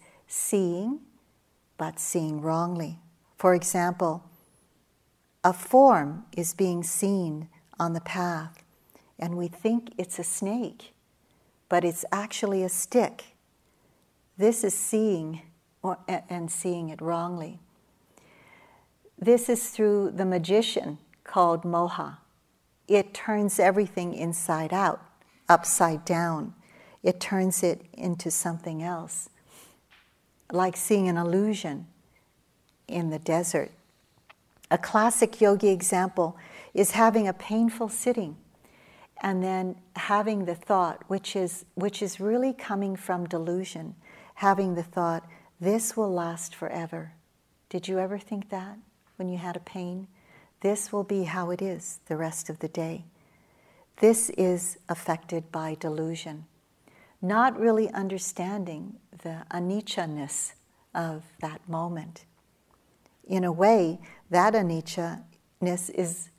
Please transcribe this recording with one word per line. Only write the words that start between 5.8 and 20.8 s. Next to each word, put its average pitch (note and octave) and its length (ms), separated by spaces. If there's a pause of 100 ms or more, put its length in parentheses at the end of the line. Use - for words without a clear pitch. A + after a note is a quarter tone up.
is E3 180
being F3 300
seen E3 640 (320)
on E3+ 140
the E3 80
path, E3+ 600 (560)
and E3+ 160
we F3 140
think A3+ 480
it's F3+ 200
a F3 60
snake, - 720 (720)
but F3 160
it's E3+ 280
actually G3 520
a F#3 60
stick. - 680 (1000)
This A3+ 260
is F#3+ 100
seeing E3+ 680 (420)
or, F#3 240
a-, F#3 220
and E3+ 200
seeing F3 380
it D#3 140
wrongly. E3+ 580 (1600)
This A#3 300
is A#3 200
through G#3 420
the F#3+ 140
magician F#3 720 (280)